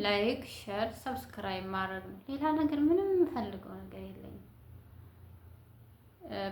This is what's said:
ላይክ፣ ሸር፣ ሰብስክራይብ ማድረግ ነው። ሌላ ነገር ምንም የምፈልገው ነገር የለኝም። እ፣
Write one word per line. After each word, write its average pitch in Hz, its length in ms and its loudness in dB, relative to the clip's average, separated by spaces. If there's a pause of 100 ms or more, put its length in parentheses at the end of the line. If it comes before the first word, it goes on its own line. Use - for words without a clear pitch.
ላይክ፣ 208 500 4
ሸር፣ 208 460 -4
ሰብስክራይብ 208 720 -6
ማድረግ 190 380 -2
ነው። 196 200 -12
ሌላ 277 180 -2 (100)
ነገር 302 260 2
ምንም 359 300 6
የምፈልገው 202 680 2
ነገር 190 260 -12
የለኝም። 190 420 -12 (1800)
እ፣ 196 280 -2